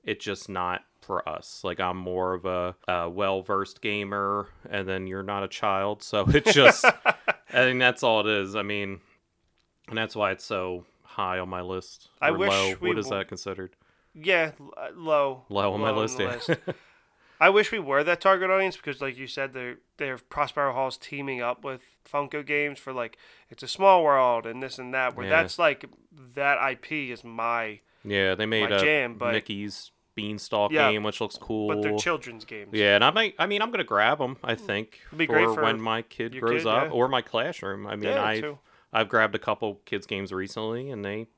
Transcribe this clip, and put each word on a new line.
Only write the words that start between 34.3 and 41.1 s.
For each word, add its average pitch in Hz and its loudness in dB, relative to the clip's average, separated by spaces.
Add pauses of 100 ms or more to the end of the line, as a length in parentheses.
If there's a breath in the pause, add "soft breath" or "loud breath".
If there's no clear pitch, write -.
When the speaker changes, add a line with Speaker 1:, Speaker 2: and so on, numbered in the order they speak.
Speaker 1:
I 120 -2
Speaker 2:
Mm. - -16
Speaker 1:
think, 104 -6
Speaker 2:
It'd 151 -14
be 160 2
great - 4
Speaker 1:
for 113 0
Speaker 2:
for 151 0
Speaker 1:
when 113 2
my 113 -2
kid 117 -8
Speaker 2:
your 131 -10
Speaker 1:
grows 120 0
Speaker 2:
kid, 113 0
Speaker 1:
up, 117 4
Speaker 2:
yeah. 156 -6
Speaker 1:
or 120 2
my 131 2
classroom. 104 -6
I 104 -6
mean, 104 -4
Speaker 2:
Yeah, 104 0
Speaker 1:
I've, 110 0
Speaker 2:
too. 147 -10 (320 soft breath)
Speaker 1:
I've 110 2
grabbed 110 4
a 107 -2
couple 104 -2
kids' 101 -6
games 98 -6
recently, 110 -6
and 107 -8
they 104 -8 (100)